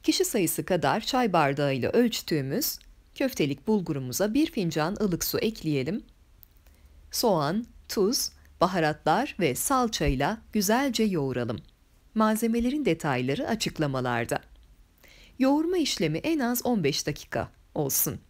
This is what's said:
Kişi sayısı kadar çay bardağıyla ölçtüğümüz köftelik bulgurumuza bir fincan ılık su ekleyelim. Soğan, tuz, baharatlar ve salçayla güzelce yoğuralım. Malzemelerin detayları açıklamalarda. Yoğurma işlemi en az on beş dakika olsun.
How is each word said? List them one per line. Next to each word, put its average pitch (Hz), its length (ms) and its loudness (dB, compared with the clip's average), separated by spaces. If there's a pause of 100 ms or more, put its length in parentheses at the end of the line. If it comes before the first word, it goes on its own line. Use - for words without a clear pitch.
Kişi 349 220 2
sayısı 170 400 -2
kadar 165 360 2
çay 247 320 0
bardağıyla 143 580 2
ölçtüğümüz 175 880 0 (360)
köftelik 175 520 -2
bulgurumuza 165 640 -2
bir 302 180 2
fincan 165 500 -2
ılık 180 220 0
su - 160 -2
ekleyelim. 160 640 -2 (1080)
Soğan, 185 540 2 (240)
tuz, 220 400 0 (320)
baharatlar 170 760 2
ve 147 160 2
salçayla 190 840 0 (120)
güzelce 220 500 2
yoğuralım. 131 560 -2 (560)
Malzemelerin 233 680 2
detayları 143 640 0
açıklamalarda. 131 920 -2 (1000)
Yoğurma 311 380 2
işlemi 170 400 0
en 320 220 0
az 240 260 -2
on 233 180 2
beş - 240 0
dakika 127 440 -6 (240)
olsun. 139 440 -2 (100)